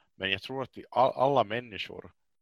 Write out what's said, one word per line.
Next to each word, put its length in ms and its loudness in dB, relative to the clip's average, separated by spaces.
men 160 -2
jag 100 -2
tror 220 -8
att 140 -12
vi 140 -16
all-, 240 4
alla 280 4
människor 680 -8